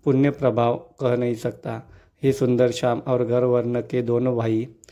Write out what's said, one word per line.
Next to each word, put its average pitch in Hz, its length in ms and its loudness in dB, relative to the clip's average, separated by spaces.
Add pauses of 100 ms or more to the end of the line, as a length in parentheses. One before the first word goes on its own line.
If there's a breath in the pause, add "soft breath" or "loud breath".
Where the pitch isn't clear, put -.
पुण्य 139 260 2
प्रभाव 120 460 0
कह 123 400 -2
नहीं 123 180 -2
सकता। 117 560 -8 (320 soft breath)
हे 135 100 4
सुंदर 123 380 2
श्याम 117 280 -2
और 123 280 0
गौर 123 180 2
वर्ण 120 360 0
के 123 220 -4
दोनों 120 340 0
भाई 113 320 -2 (240 soft breath)